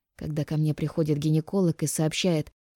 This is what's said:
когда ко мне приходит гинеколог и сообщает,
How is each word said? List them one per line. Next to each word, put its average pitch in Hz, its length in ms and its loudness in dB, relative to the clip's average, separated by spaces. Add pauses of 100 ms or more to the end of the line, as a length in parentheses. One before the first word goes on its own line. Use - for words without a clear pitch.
(160)
когда 151 280 -6
ко 160 120 -4
мне 151 180 0
приходит 156 440 0
гинеколог 156 640 2
и 156 40 2
сообщает, 156 680 0 (240)